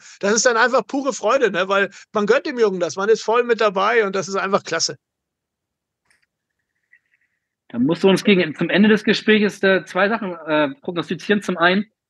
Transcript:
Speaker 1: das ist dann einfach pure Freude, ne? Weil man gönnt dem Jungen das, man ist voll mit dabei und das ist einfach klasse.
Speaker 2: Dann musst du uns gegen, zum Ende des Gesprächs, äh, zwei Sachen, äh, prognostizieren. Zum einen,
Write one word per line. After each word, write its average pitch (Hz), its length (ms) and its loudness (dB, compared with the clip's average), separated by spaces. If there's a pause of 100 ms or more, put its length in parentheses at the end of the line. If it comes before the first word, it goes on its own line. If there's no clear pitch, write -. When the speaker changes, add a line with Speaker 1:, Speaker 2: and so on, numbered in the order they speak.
(200)
Speaker 1:
das 202 120 0
ist 226 140 2
dann 240 100 2
einfach 240 300 2
pure 269 260 -4
Freude, 226 380 0
ne? 180 180 -4
Weil 196 220 0 (220)
man 208 140 -2
gönnt 240 200 2
dem 269 120 -6
Jungen 196 220 0
das, 165 160 -4
man 196 120 -4
ist 220 140 2
voll 240 220 0
mit 233 160 -2
dabei 208 460 0
und 196 100 -4
das 185 120 -4
ist 196 80 -6
einfach 190 280 -2
klasse. 160 320 -4 (2750)
Speaker 2:
Dann - 160 -2
musst 160 200 -2
du 190 40 6
uns 190 140 4
gegen, 180 320 0
zum 170 160 -4
Ende 202 180 4
des 208 140 4
Gesprächs, 214 600 0
äh, 190 220 2
zwei 190 240 0
Sachen, 208 280 -6 (100)
äh, 151 220 0 (120)
prognostizieren. 180 640 -4
Zum 180 160 -6
einen, 185 320 2 (200)